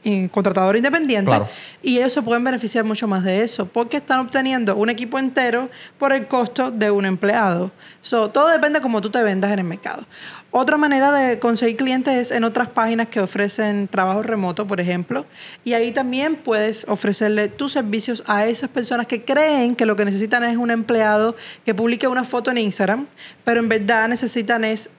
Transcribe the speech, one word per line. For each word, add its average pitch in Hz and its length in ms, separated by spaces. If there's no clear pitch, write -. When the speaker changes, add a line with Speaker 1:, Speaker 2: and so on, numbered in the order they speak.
Speaker 1:
in-, 190 240
contratador 190 480
independiente 254 540
Speaker 2:
Claro. 110 180
Speaker 1:
y 247 140
ellos 247 160
se - 100
pueden 233 200
beneficiar 233 400
mucho 220 240
más 190 160
de 190 200
eso - 240
porque 233 300
están 262 240
obteniendo 254 540
un 214 140
equipo 240 300
entero 254 500
por 277 140
el 247 140
costo 254 440
de 214 180
un 202 160
empleado. 190 680
So, 220 300
todo 294 180
depende 302 300
de 262 40
cómo 226 180
tú 202 100
te 247 100
vendas 202 300
en 202 80
el 185 60
mercado. - 380
Otra 262 220
manera 285 340
de 254 280
conseguir 233 380
clientes 262 360
es 247 180
en 240 120
otras 233 240
páginas 226 400
que 226 120
ofrecen 202 680
trabajo 190 340
remoto, 208 460
por 190 120
ejemplo, 180 460
y 240 100
ahí 240 180
también 269 440
puedes 214 520
ofrecerle 208 600
tus 277 240
servicios 220 560
a 208 180
esas 233 240
personas 240 380
que 233 180
creen 294 500
que 226 120
lo 214 80
que 202 100
necesitan 214 380
es 233 140
un 240 120
empleado 220 680
que 226 80
publique 233 340
una 254 160
foto 247 280
en 240 80
Instagram, 214 480
pero 233 180
en 233 80
verdad 220 400
necesitan 233 540
es 220 360